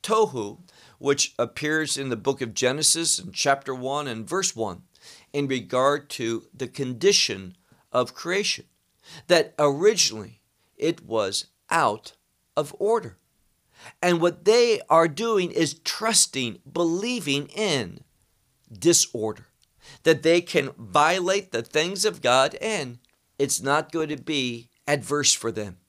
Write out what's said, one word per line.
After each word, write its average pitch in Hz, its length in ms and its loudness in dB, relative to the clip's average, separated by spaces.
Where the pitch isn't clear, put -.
tohu, 135 580 -2
which 143 400 0
appears 151 600 -2
in 135 100 -6
the 120 80 -2
book 127 240 -2
of 113 140 -6
Genesis 151 640 0
in 92 140 -12
chapter 139 420 0
one 135 340 -6
and 113 180 -8
verse 180 300 -4
one, 104 260 -6
in 143 120 -2
regard 135 640 0
to 113 440 -4
the 127 140 -8
condition 123 880 0
of 127 220 0
creation, - 500 -4
that 170 320 2
originally 143 800 2
it 165 280 -4
was 107 420 -2
out 120 420 0
of 147 220 -4
order. 196 400 -2
And 175 180 2
what 170 260 0
they 233 420 4
are 165 180 6
doing 185 460 0
is - 280 0
trusting, 135 800 -2
believing 170 800 -2
in 151 520 -4
disorder, 110 760 0
that 156 200 4
they 170 180 4
can 160 380 -2
violate 175 720 0
the 113 100 -2
things 180 420 -2
of 208 180 -2
God 131 380 4
and 156 380 -4
it's 139 220 0
not 143 320 0
going 160 160 -2
to 151 80 -6
be 123 540 -6
adverse 143 460 0
for 113 180 -4
them. 101 240 -8